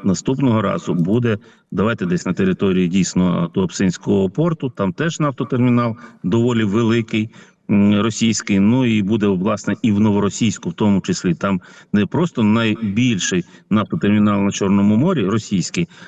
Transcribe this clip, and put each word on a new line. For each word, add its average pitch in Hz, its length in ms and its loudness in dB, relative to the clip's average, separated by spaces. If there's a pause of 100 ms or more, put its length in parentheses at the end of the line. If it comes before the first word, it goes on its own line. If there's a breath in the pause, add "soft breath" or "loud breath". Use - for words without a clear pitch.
наступного 117 580 0
разу 98 320 -4
буде, 104 440 0 (340 loud breath)
давайте 95 340 -2
десь 87 200 -2
на 92 80 -2
території 92 540 0
дійсно 87 680 0
Туапсинського 95 760 -2
порту, 160 400 -2
там 98 240 -4
теж 165 260 -4
нафтотермінал 123 760 0 (280 loud breath)
доволі 113 400 0
великий, 110 680 0 (420 loud breath)
м, 101 300 4
російський, 107 580 0
ну 120 260 2
і 110 160 2
буде, 104 260 0
власне, 101 540 -2
і 113 100 2
в 101 80 2
Новоросійську 101 720 0
в 82 40 -8
тому 101 280 2
числі. 90 320 -2
Там 98 280 -2 (320 loud breath)
не 202 120 2
просто 151 380 -2
найбільший 107 1000 0 (260 loud breath)
нафтотермінал 104 720 2
на 101 80 0
Чорному 101 440 2
морі 143 300 0
російський, 156 640 -2 (200 loud breath)